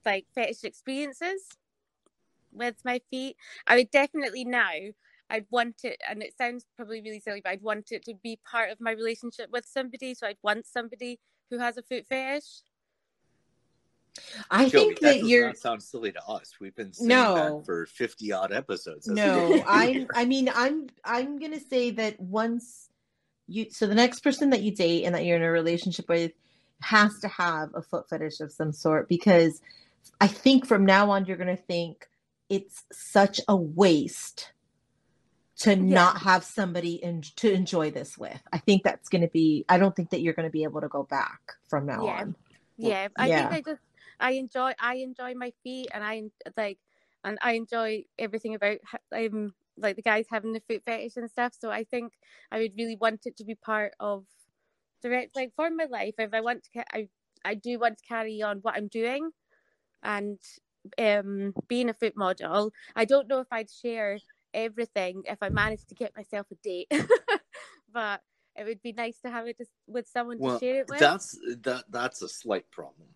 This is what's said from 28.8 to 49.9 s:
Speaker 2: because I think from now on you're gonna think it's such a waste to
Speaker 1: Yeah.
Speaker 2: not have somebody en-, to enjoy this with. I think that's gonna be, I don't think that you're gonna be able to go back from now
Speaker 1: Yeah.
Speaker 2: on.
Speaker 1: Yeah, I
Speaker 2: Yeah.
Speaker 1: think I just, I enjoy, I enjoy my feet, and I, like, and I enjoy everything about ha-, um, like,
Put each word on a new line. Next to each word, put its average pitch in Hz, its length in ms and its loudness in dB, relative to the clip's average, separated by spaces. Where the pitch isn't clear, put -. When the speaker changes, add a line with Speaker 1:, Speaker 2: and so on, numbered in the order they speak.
Speaker 2:
because 170 540 6
I 202 80 8
think 262 380 6
from 196 200 4
now 202 260 8
on 196 140 2
you're 185 120 -6
gonna 180 180 -2
think 170 540 -6
it's 196 420 -4
such - 560 4
a 202 80 6
waste 165 960 2
to 214 140 6
Speaker 1:
Yeah. 190 80 4
Speaker 2:
not 185 420 8
have 185 200 6
somebody 175 580 -4
en-, 170 220 -6
to 214 140 4
enjoy 175 400 0
this - 260 -10
with. - 240 -12
I - 60 -4
think 196 260 4
that's - 240 -2
gonna 170 220 2
be, 156 400 2
I 180 80 8
don't 190 180 4
think 170 140 -4
that 170 120 -2
you're 165 120 0
gonna 160 160 -4
be 156 140 -4
able 156 180 -6
to 147 80 -6
go 143 140 -6
back - 500 -6
from 143 160 -2
now 131 200 -4
Speaker 1:
Yeah. - 180 -4
Speaker 2:
on. 202 120 -8
Speaker 1:
Yeah, 208 380 -2
I - 120 2
Speaker 2:
Yeah. 143 220 2
Speaker 1:
think - 20 -2
I 320 40 -8
just, 302 100 -10
I 254 140 0
enjoy, 262 460 -2
I 240 180 -2
enjoy 254 360 -10
my 247 180 -10
feet, 254 300 -10
and 208 100 -8
I, 214 260 -8
like, 208 220 -6
and 202 180 -8
I 233 120 0
enjoy 226 520 -4
everything 220 340 -6
about 202 320 -2
ha-, - 140 -14
um, 214 380 -6
like, 202 180 -2